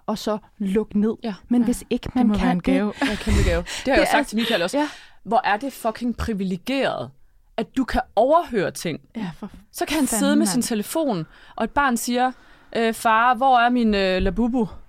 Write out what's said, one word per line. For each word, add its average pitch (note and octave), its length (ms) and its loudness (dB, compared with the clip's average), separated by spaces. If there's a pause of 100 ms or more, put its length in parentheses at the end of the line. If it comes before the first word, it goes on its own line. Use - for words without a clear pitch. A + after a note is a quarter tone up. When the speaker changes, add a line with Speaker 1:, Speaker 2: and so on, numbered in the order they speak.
Speaker 1:
og A3 120 -4
så G#3+ 200 -4 (200)
lukke G#3 420 -2
ned. G#3+ 140 2 (100)
Speaker 2:
Ja. A3 100 -6 (160)
Speaker 1:
Men A#3+ 120 4
Speaker 3:
Ja. A#3 40 2
Speaker 1:
hvis A#3+ 240 -2
ikke - 160 -2
Speaker 3:
Det - 100 -8
Speaker 1:
man B3 120 4
Speaker 3:
må G#3 60 4
være G3 80 0
Speaker 1:
kan F#3 100 4
Speaker 3:
en F3+ 100 0
gave. F#3+ 380 2
Speaker 1:
det C#4 100 0
Speaker 2:
Ja, - 60 -2
kæmpe - 340 2
gave. E3+ 120 2
Det F3+ 60 -8 (180)
har B3+ 60 2
jeg C4 40 4
Speaker 1:
Det G#3+ 60 6
Speaker 2:
jo - 100 4
sagt - 80 4
Speaker 1:
er D4 40 0
Speaker 2:
til G#3 140 -6
Michael A3+ 260 0
også. G3 140 -2
Speaker 1:
Ja. D4 100 0 (360)
Speaker 2:
Hvor G#3+ 200 0
er G3+ 140 2
det C4 160 -8
fucking A3+ 440 -4
privilegeret, G3 920 -4 (480)
at - 200 -6
du C4+ 60 4
kan B3 180 -2 (140)
overhøre A#3+ 560 2
ting. D3+ 280 -6 (160)
Speaker 3:
Ja, G#3+ 220 -6
for G#3 120 -14 (220)
Speaker 2:
Så - 140 -6
kan C#4+ 120 -4
han C#4 100 2
Speaker 3:
fanden, A3 120 -2
Speaker 2:
sidde C#4+ 120 2
med D4 60 4
Speaker 3:
mand. - 100 2
Speaker 2:
sin B3 140 0
telefon, A3 640 -2 (300)
og - 80 -4
et A3+ 80 -2
barn C4+ 260 0
siger, B3 340 0 (440)
"Øh, A3+ 180 0
far, A#3 400 2
hvor B3+ 260 4
er A#3+ 100 4
min, A#3 260 2
øh, F#3+ 260 2
Labubu?" A3 460 0 (220)